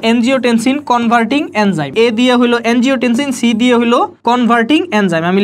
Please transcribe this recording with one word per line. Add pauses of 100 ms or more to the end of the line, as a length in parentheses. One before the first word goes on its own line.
অ্যানজিওটেনসিন (160)
কনভার্টিং (220)
এনজাইম। (140)
এ (120)
দিয়ে
হইলো
অ্যানজিওটেনসিন, (100)
সি (120)
দিয়ে
হইলো (300)
কনভার্টিং (200)
এনজাইম।
আমি